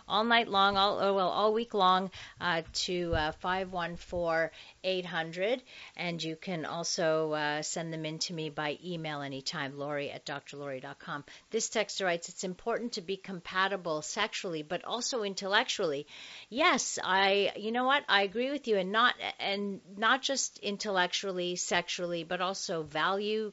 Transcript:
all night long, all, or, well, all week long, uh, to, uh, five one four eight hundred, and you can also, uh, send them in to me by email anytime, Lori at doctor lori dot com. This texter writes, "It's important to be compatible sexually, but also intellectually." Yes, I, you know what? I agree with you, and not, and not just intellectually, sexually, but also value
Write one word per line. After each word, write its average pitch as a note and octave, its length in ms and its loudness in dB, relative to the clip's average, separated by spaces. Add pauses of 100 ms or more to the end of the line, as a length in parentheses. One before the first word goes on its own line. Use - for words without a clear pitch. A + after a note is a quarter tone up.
all G#3 180 2
night A#3 240 6
long, G3 280 6
all, F#3+ 260 4
or, G3 120 4
well, F#3+ 160 4
all G#3+ 240 4
week A#3 200 -2
long, F#3 360 6 (300)
uh, E3+ 220 0 (220)
to, F3 300 0
uh, D#3 180 2
five F#3 400 -2
one E3+ 240 -4
four E3 560 0 (320)
eight F#3 200 0
hundred, F3 580 -2 (340)
and E3+ 260 -4
you D#3+ 140 -4
can E3+ 280 -4
also, D#3+ 680 0
uh, D3+ 300 0
send E3 300 -6
them D#3+ 120 -4
in D#3+ 160 -6
to - 120 -2
me D#3 180 -4
by D3 340 -4
email D#3 380 -6
anytime, C#3 560 -6
Lori C#3+ 320 -4
at - 140 -12
doctor C#3+ 320 -10
lori C#3+ 240 -8
dot C#3 180 -12
com. C#3+ 260 -8 (260)
This A3 180 -2
texter G#3 360 -2
writes, E3+ 240 0
"It's - 160 -8
important A3+ 480 -4
to G3+ 100 -6
be F#3+ 140 -6
compatible F#3 840 -2
sexually, G3+ 600 -2
but D#3+ 220 -6
also A#3 380 -2
intellectually." G3 840 0 (420)
Yes, B3+ 540 2
I, G3 540 4
you G#3 160 -4
know B3 120 2
what? C#4 240 4
I G3 140 6
agree A3+ 280 0
with C#4+ 180 -4
you, G#3+ 80 4
and F#3 160 0
not, A#3 220 6 (260)
and G3 400 -2 (160)
not A3+ 260 2
just - 360 -2
intellectually, F#3 960 0
sexually, F3 680 -2
but F3+ 160 -4
also F#3 420 -2
value G3+ 720 0